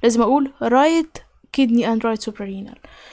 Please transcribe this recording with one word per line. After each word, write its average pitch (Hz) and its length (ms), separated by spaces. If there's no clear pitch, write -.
لازم 233 180
اقول 269 400
رايت 302 560
كيدني 233 420
اند 226 120
رايت 220 160
سوبرارينال. 202 580